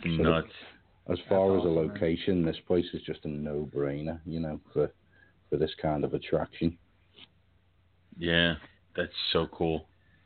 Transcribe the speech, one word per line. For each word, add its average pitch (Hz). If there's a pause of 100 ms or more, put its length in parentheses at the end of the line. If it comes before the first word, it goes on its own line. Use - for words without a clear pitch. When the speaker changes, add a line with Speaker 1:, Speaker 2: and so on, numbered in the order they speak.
Speaker 1:
So 85
Speaker 2:
nuts. 80 (600)
Speaker 1:
as 87 (100)
far 98
Speaker 3:
That's 95
Speaker 1:
as 87
a -
Speaker 3:
awesome, 80
man. 80
Speaker 1:
location, 87
this 80
place 87
is 82
just -
a 78
no-brainer, 73
you 82
know, 76 (120)
for, 76 (580)
for -
this 76 (100)
kind 73
of 69
attraction. 82 (1400)
Speaker 2:
Yeah, 85 (400)
that's 87 (200)
so 82
cool. 80 (400)